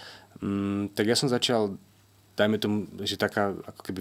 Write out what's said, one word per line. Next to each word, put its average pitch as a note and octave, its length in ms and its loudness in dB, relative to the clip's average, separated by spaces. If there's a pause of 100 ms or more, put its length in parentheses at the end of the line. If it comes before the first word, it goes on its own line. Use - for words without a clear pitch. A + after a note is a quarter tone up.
(380)
Mm, G2+ 580 -2
tak A2 100 2
ja A2+ 80 4
som A#2+ 140 2
začal, A#2 480 2 (580)
dajme G#2+ 220 4
tomu, G#2+ 200 0 (240)
že G2+ 160 -4
taká G2+ 380 2
ako - 300 -12
keby F#2+ 180 -6